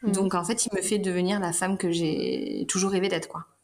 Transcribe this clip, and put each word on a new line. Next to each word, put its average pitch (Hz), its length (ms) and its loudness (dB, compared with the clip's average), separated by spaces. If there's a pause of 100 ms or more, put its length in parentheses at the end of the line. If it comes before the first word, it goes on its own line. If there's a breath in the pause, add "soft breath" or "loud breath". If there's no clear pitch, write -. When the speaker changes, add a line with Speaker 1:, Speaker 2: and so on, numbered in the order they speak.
Speaker 1:
Mhm. 208 100 2
Speaker 2:
Donc, 190 220 2
en 175 100 2
fait, 220 200 0
il - 100 -4
me 190 60 0
fait 208 180 0
devenir 185 400 2
la 175 140 0
femme 190 240 0
que 185 140 0
j'ai - 800 0
toujours 190 240 0
rêvé 190 160 2
d'être, 165 200 -2
quoi. 160 160 -12 (200)